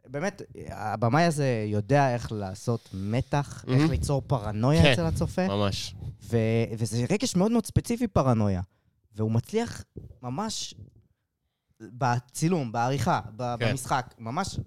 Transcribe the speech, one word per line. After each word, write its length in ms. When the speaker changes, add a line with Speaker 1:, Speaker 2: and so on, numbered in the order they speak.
Speaker 1:
באמת, 360
הבמאי 540
הזה 460
יודע 460
איך 180
לעשות 640
מתח, 720
איך 100
Speaker 2:
מהמם. 120
Speaker 1:
ליצור 360
פרנויה 560
Speaker 2:
כן, 100
Speaker 1:
אצל 140
הצופה. 420
Speaker 2:
ממש. 460
Speaker 1:
ו-, 80
וזה 320
רגש 260
מאוד 160
מאוד 140
ספציפי, 420
פרנויה. 520
והוא 180
מצליח 520
ממש 520
בצילום, 920
בעריכה, 480
ב-, 240
Speaker 2:
כן. 100
Speaker 1:
במשחק, 480
ממש 480